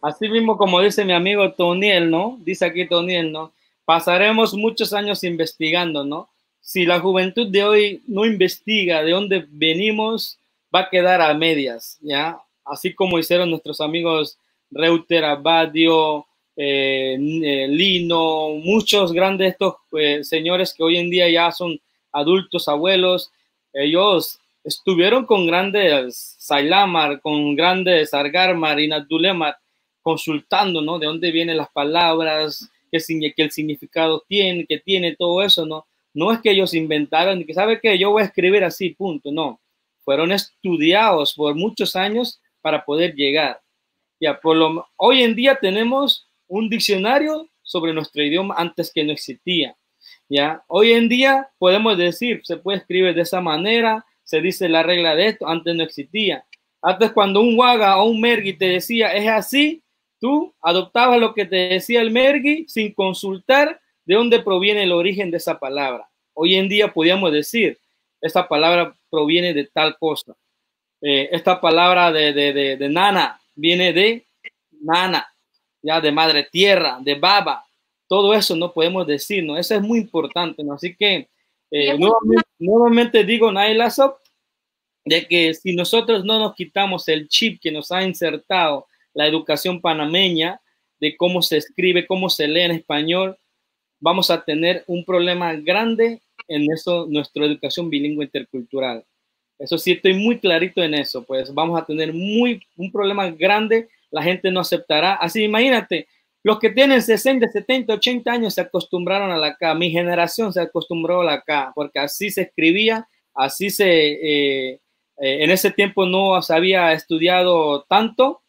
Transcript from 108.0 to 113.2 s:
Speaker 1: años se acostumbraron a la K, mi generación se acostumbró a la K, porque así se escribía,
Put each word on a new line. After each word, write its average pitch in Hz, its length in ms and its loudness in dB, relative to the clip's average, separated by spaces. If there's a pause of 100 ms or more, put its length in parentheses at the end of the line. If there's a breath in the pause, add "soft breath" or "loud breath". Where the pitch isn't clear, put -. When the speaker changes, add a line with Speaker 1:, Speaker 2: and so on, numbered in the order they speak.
Speaker 1:
años 233 240 -2
se 180 60 -2
acostumbraron 185 720 -4
a 170 60 -2
la 151 180 -2
K, 160 200 -2
mi 170 160 -2
generación 175 600 -2
se 175 100 -2
acostumbró 170 600 -4
a 175 40 0
la 147 160 -2
K, 139 340 -4
porque 143 240 -6
así 147 320 -6
se 185 120 -4
escribía, 214 640 0 (260)